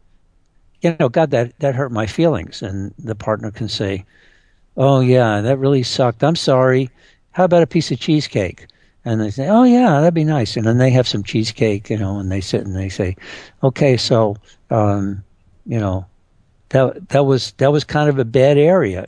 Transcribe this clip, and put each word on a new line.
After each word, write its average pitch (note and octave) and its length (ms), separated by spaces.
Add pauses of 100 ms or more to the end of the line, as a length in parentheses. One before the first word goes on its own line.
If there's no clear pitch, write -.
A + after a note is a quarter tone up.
(840)
you E3+ 160
know, D3+ 100
"God, D#3 220
that, A#2+ 300
that C#3 140
hurt B2+ 180
my A2 140
feelings." C#3+ 560
And G2 360
the A2 160
partner G#2+ 360
can G#2+ 180
say, F#2+ 360 (720)
"Oh, C3+ 240
yeah, B2 420
that C3 160
really C3+ 240
sucked. A#2+ 420
I'm D#3+ 120
sorry. C3 540 (420)
How F3+ 120
about F3 180
a D#3+ 40
piece - 240
of B2+ 100
cheesecake?" C#3 680 (380)
And A2+ 160
they G#2+ 100
say, C3+ 160
"Oh, A3 180
yeah, A#3+ 360
that'd E3+ 140
be D#3+ 100
nice." D3+ 320
And A2 100
then A#2 120
they C3 120
have B2 160
some G2+ 160
cheesecake, A2 680
you A2 80
know, G2+ 200
and F#2+ 140
they G2 80
sit G2+ 240
and G2 100
they F#2+ 140
say, F#2 260 (480)
"Okay, C3+ 360
so, A2+ 380 (340)
um, G2+ 520 (440)
you C3 120
know, F#2+ 280 (640)
that, C3 400
that C#3 160
was, C3+ 320
that C3+ 140
was D3 120
kind D3+ 240
of C#3 100
a C3 60
bad C3 320
area. C#3+ 520